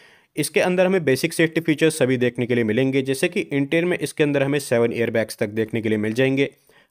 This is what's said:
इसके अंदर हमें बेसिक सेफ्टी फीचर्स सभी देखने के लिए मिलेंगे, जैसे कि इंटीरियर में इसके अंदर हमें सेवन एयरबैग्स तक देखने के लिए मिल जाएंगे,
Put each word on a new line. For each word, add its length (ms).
इसके 220
अंदर 260
हमें 200
बेसिक 280
सेफ्टी 280
फीचर्स 360
सभी 200
देखने 280
के 100
लिए 80
मिलेंगे, 380
जैसे 260
कि 120
इंटीरियर 460
में 120
इसके 260
अंदर 200
हमें 160
सेवन 340
एयरबैग्स 440
तक 100
देखने 340
के 80
लिए 80
मिल 160
जाएंगे, 360